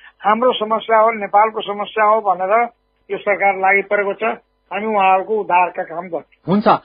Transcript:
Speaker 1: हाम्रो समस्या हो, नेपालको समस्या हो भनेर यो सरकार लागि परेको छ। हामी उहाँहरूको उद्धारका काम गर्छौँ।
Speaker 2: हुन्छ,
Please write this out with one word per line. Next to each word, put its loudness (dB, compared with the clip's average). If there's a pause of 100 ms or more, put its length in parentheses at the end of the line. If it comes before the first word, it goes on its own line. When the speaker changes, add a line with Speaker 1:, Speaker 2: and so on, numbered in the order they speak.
(200)
Speaker 1:
हाम्रो 2
समस्या -2
हो, 4
नेपालको 0
समस्या -4
हो 2
भनेर 0 (420)
यो -6
सरकार 0
लागि 2
परेको -2
छ। -4 (360)
हामी -6
उहाँहरूको 2
उद्धारका 0
काम -10
गर्छौँ। -8
Speaker 2:
हुन्छ, 2 (180)